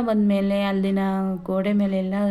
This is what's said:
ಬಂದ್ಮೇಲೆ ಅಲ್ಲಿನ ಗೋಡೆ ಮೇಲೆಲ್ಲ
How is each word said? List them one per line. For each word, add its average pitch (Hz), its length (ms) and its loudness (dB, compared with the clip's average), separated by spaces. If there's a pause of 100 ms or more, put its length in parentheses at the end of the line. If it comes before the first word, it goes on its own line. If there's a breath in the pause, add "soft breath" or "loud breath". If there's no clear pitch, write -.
ಬಂದ್ಮೇಲೆ 202 600 2
ಅಲ್ಲಿನ 196 360 0 (440)
ಗೋಡೆ 190 300 -2
ಮೇಲೆಲ್ಲ 196 420 0 (160)